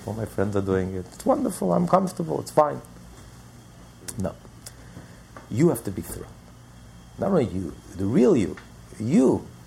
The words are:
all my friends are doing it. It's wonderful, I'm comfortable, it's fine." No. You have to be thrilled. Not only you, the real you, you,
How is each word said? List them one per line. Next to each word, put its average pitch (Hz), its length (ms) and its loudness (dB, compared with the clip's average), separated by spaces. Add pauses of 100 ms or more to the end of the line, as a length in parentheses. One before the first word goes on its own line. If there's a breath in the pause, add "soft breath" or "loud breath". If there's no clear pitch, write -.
all 107 80 -4
my 110 100 -6
friends 101 320 -2
are 98 60 2
doing 95 340 0
it. 92 160 -6
It's - 140 -14
wonderful, 202 480 0
I'm 175 140 2
comfortable, 175 520 0
it's - 120 -10
fine." 143 300 4 (1400)
No. 92 160 -4 (1160 loud breath)
You 143 180 4
have 131 140 0
to 104 80 -6
be 92 100 -6
thrilled. - 300 -12 (880)
Not - 100 0
only 165 160 4
you, 85 280 -6 (240)
the 95 80 -4
real 175 320 4
you, 92 180 0 (440)
you, 151 460 2 (220)